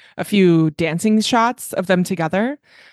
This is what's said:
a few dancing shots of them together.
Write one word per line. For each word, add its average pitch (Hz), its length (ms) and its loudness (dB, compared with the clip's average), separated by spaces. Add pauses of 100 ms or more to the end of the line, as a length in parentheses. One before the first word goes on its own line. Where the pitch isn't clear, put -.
(160)
a 185 80 -6
few 170 540 4
dancing 170 420 0
shots 240 520 -2
of 190 160 -4
them 180 160 2
together. 190 560 -4 (320)